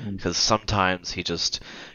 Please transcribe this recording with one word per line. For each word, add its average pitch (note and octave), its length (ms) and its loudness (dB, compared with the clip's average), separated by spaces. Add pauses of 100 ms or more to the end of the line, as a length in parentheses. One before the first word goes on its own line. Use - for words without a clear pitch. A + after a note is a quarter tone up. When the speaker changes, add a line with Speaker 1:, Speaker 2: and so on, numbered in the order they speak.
Speaker 1:
Mm. G2 180 -6
Speaker 2:
'cause F2 140 0
sometimes F#2 760 2
he F2+ 120 -4
just - 380 -2 (340)